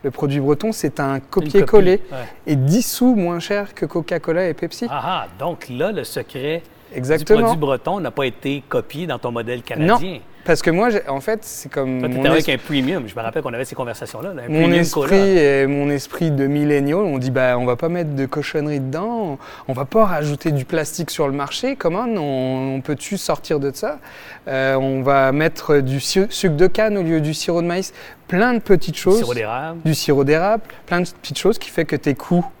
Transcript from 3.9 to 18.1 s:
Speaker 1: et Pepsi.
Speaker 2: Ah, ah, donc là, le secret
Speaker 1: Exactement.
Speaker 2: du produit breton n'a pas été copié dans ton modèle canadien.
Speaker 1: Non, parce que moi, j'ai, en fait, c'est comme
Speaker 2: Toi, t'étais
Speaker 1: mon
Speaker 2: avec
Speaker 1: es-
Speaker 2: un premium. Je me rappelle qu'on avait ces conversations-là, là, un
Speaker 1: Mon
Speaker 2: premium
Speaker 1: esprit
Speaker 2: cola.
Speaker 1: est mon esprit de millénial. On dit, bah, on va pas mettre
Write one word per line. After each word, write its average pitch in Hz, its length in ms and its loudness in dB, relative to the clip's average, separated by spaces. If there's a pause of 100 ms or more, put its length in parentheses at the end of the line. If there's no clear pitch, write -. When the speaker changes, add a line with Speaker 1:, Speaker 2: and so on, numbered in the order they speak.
Speaker 1:
et 156 40 -2
Pepsi. 180 360 -6
Speaker 2:
Ah, 143 120 -4 (220)
ah, - 40 -10 (120)
donc 147 300 -8
là, 151 240 -2
le 147 100 -6
secret 143 600 -6 (300)
Speaker 1:
Exactement. 151 460 2
Speaker 2:
du 233 60 4
produit 180 160 2
breton 147 400 -2
n'a 127 100 -6
pas 139 140 -2
été 139 420 -6
copié 147 400 -4
dans 127 120 -6
ton 120 120 -6
modèle 117 300 -6
canadien. 185 520 0
Speaker 1:
Non, 120 60 -12 (260)
parce 170 160 2
que 180 100 2
moi, 208 180 2
j'ai, 202 200 -2
en 135 100 -4
fait, 143 240 -4
c'est - 260 -14
comme 131 300 -4
Speaker 2:
Toi, 127 80 -4
t'étais 127 140 -2
Speaker 1:
mon 135 100 4
Speaker 2:
avec 160 160 4
Speaker 1:
es- 147 60 2
Speaker 2:
un 127 40 -2
premium. 139 520 -2
Je - 40 -18
me 120 80 -8
rappelle 113 220 -4
qu'on 123 100 -6
avait 127 120 -6
ces - 100 -14
conversations-là, 127 580 -10
là, 127 100 -12
un - 40 -10
Speaker 1:
Mon 156 140 2
Speaker 2:
premium 170 180 6
Speaker 1:
esprit 156 300 0
Speaker 2:
cola. 196 160 6
Speaker 1:
est 143 420 6
mon 143 220 0
esprit 143 420 -2
de 139 160 2
millénial. 147 520 2
On 165 180 0
dit, 127 140 -2
bah, 127 280 2
on 123 60 0
va 123 100 2
pas 165 140 -2
mettre 170 220 -2